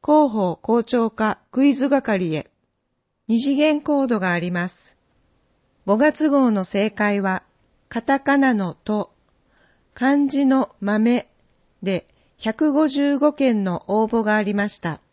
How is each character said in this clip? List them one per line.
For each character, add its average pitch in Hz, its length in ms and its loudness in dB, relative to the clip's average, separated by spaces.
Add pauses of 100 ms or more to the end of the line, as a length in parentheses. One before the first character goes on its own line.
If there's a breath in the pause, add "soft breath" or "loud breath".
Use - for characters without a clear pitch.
広 294 260 4
報 190 220 -2
校 233 300 -2
長 226 260 0
課 214 300 -4 (100)
ク 269 160 2
イ 277 80 4
ズ 277 140 -2
係 214 440 0
へ。 156 160 -6 (800)
二 226 140 0
次 277 160 0
元 294 240 2
コ 285 240 0
ー - 20 -2
ド 233 140 0
が 185 100 -2
あ 175 80 0
り 175 140 -4
ま 180 160 -4
す。 - 280 -18 (880)
五 202 120 2
月 302 320 2
号 269 240 2
の 196 100 0
正 202 300 -2
解 208 280 -2
は、 190 220 -4 (460)
カ 233 140 -8
タ 277 180 0
カ 277 160 2
ナ 269 180 2
の 190 200 -4
ト、 - 360 -6 (840)
漢 277 340 2
字 277 180 0
の 262 320 0
豆 214 500 0 (540)
で 190 240 -4 (320)
百 285 340 -2
五 311 140 2
十 285 320 0
五 294 140 2
件 247 320 0
の 180 240 -4
応 214 180 0
募 226 160 -2
が 214 140 0
あ 214 80 0
り 202 100 -4
ま 202 140 -2
し - 100 -10
た。 160 220 -8 (120)